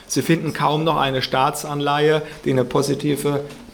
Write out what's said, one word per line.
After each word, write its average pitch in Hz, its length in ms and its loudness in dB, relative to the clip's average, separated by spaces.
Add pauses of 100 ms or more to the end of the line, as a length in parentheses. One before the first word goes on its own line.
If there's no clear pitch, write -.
sie 139 140 0
finden 160 320 0
kaum 151 320 0
noch 156 100 2
eine 135 260 0
Staatsanleihe, 147 1000 0 (240)
die 143 60 2
eine 127 120 2
positive, 143 800 0 (320)